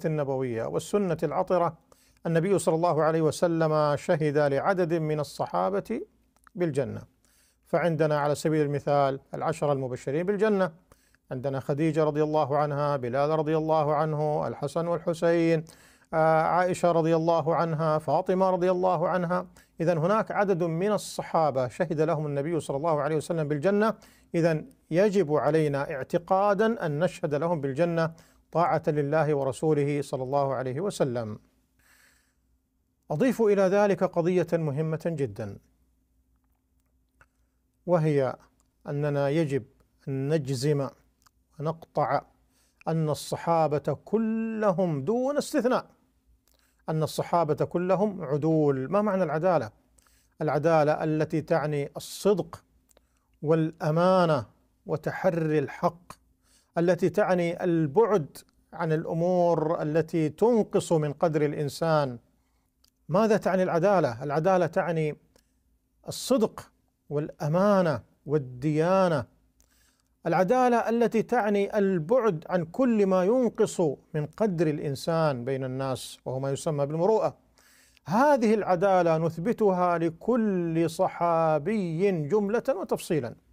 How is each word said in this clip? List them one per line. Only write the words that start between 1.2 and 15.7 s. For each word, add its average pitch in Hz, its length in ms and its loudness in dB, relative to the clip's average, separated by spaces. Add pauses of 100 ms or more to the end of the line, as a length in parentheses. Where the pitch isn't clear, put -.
العطرة 170 560 0 (480)
النبي 165 320 2
صلى 165 160 0
الله 160 280 2
عليه 160 200 2
وسلم 156 760 2
شهد 151 420 0
لعدد 151 560 0
من 156 260 -2
الصحابة 185 800 -4 (540)
بالجنة، 131 480 -4 (640)
فعندنا 156 520 0
على 147 160 0
سبيل 156 320 0
المثال 143 540 0 (140)
العشرة 147 380 -2
المبشرين 135 540 -4
بالجنة، 196 460 0 (580)
عندنا 135 300 -4
خديجة 156 440 0
رضي 151 180 0
الله 151 360 0
عنها، 147 380 0
بلال 131 340 -2
رضي 156 260 0
الله 156 380 2
عنه، 151 540 -2
الحسن 147 380 -6
والحسين، 170 800 0 (500)